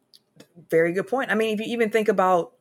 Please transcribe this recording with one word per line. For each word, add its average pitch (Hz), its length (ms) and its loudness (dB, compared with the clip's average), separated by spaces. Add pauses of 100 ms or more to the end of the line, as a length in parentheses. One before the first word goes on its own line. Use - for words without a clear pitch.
(720)
Very 170 220 2
good 185 160 -6
point. 254 220 -4
I 196 40 0
mean, 220 200 0
if 220 120 -6
you 233 60 -6
even 233 180 -2
think 220 180 0
about 185 520 2